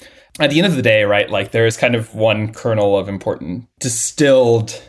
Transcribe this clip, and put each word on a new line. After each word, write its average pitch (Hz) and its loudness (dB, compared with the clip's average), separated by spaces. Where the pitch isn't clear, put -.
at 147 0
the 147 2
end 196 2
of 156 2
the 123 -2
day, 110 4
right, 101 2
like, 101 -4
there 117 2
is 113 0
kind 120 0
of 110 -4
one 110 0
kernel 104 0
of 98 -4
important 95 -8
distilled 120 0